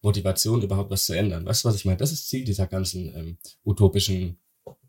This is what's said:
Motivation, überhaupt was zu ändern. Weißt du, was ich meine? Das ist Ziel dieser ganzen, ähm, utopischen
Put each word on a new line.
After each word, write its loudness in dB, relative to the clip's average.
Motivation, 2
überhaupt -2
was -2
zu -4
ändern. 0
Weißt 0
du, 4
was 4
ich -6
meine? 4
Das 0
ist -8
Ziel -4
dieser 0
ganzen, -4
ähm, -10
utopischen 2